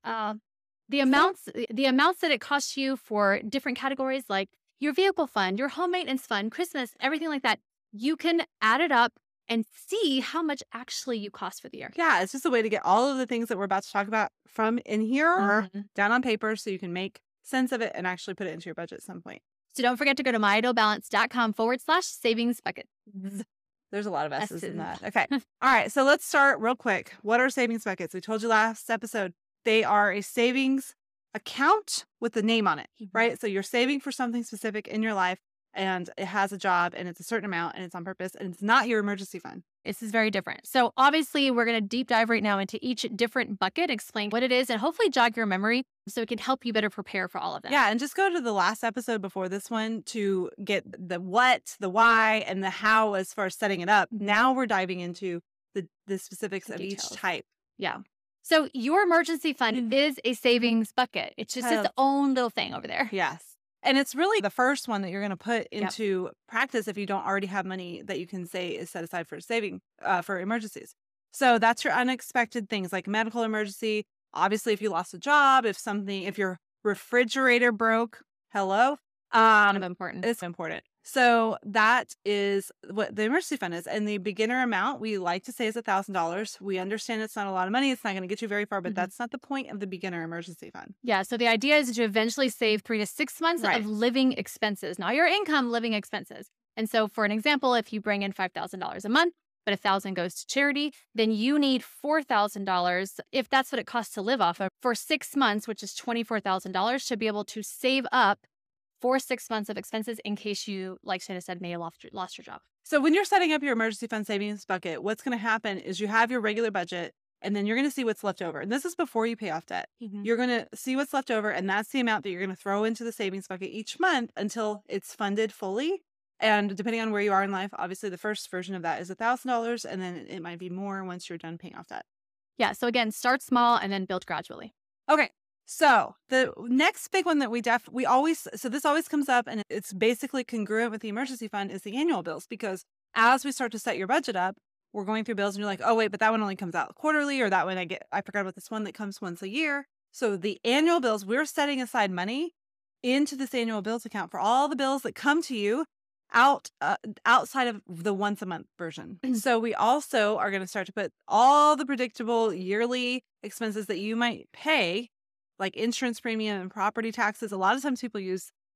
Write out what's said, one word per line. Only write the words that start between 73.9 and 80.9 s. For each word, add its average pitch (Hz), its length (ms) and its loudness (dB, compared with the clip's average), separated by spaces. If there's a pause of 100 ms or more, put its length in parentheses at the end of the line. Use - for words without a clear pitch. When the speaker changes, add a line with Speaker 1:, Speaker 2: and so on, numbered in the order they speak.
Speaker 2:
Obviously, 208 400 0
if 202 80 -8
you 214 80 -2
lost 180 240 -4
a 180 40 -14
job, 269 460 6
if 208 140 -2
something, 202 460 -6
if 196 120 -6
your 185 220 -2 (460)
refrigerator 247 680 4
broke, 226 480 0 (320)
hello? 208 400 4 (400)
Um, 226 80 6 (320)
Speaker 1:
Kind 196 60 2
of 190 60 -4
important. 180 400 -8
Speaker 2:
it's 233 180 -2
important. 170 420 -8 (180)